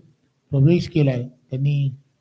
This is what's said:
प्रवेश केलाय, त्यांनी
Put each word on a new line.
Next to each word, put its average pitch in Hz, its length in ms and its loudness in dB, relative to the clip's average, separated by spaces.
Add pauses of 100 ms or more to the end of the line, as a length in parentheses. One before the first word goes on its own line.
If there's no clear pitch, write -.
(500)
प्रवेश 165 380 2
केलाय, 123 400 -2
त्यांनी 139 680 -4 (240)